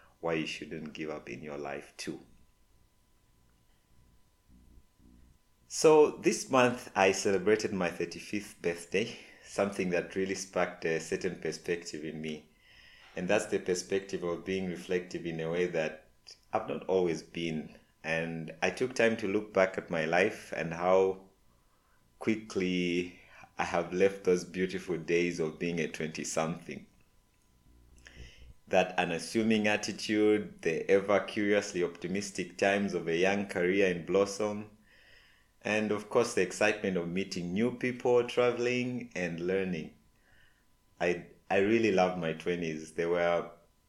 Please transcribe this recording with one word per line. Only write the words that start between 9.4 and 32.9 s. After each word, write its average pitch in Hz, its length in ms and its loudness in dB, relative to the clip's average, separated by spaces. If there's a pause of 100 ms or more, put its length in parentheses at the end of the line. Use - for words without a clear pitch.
something 98 460 -2
that 85 260 -2
really 95 180 -2
sparked - 500 -4
a 80 140 0
certain 90 380 -4
perspective 80 680 -6
in 78 160 -10
me. 78 260 -10 (720)
And 90 120 -4
that's 104 180 2
the 98 140 -2
perspective 92 640 -2
of 85 200 -4
being 95 220 -2
reflective 87 600 -4
in 80 140 -4
a 80 100 -4
way 90 160 0
that 82 380 -4 (480)
I've - 160 -2
not 78 180 -6
always 87 360 2
been. 82 540 -6 (260)
And 82 500 -4 (100)
I 92 80 2
took 127 240 -4
time 113 240 2
to 98 100 -4
look 104 260 -2
back 95 240 2
at - 120 -10
my 80 160 0
life 92 500 2
and 82 180 -6
how 92 440 4 (1000)
quickly 90 1040 -2 (360)
I 85 80 -2
have 85 280 -2
left 95 320 2
those 90 200 4
beautiful 90 540 -4
days 85 400 0
of 80 220 -4
being 85 180 -2
a 78 80 -2
twenty-something. - 1000 -6 (1800)
That 92 300 2
unassuming 107 680 0
attitude, 107 920 2
the 80 300 -2
ever 98 300 4
curiously 101 600 0
optimistic 90 760 -6
times 101 340 2